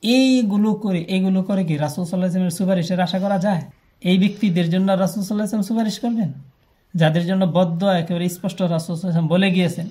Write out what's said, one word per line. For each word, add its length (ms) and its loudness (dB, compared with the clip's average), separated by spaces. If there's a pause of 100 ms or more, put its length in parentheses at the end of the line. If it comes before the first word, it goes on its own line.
এইগুলো 720 2
করে, 340 -2
এগুলো 340 0
করে 220 0
কি 120 0
রাসূল 280 -4
সাল্লাল্লাহু 120 -6
আলাইহি 240 -2
ওয়াসাল্লামের 100 0
সুপারিশের 500 0
আশা 180 0
করা 200 0
যায়? 240 0 (380)
এই 180 2
ব্যক্তিদের 520 2
জন্য 220 2
রাসূল 300 0
সাল্লাল্লাহু 380 -2
আলাইহি 120 -2
ওয়াসাল্লাম 180 0
সুপারিশ 100 -8
করবেন, 420 -2 (520)
যাদের 320 2
জন্য 180 2
বদদোয়া 540 2
একেবারে 300 -2
স্পষ্ট 340 -6
রাসূল 340 -2
সাল্লাল্লাহু 0 -
আলাইহি 100 -6
ওয়াসাল্লাম 220 0
বলে 220 2
গিয়েছেন 400 0